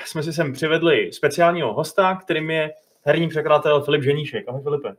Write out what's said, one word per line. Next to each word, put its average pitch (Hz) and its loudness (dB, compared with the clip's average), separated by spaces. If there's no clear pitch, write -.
jsme - -6
si 160 -4
sem 147 -2
přivedli 151 2
speciálního 165 2
hosta, 185 0
kterým 160 -4
je 156 -2
herní 160 2
překladatel 151 2
Filip 147 0
Ženíšek. 139 -2
Ahoj, 131 -8
Filipe. 139 -6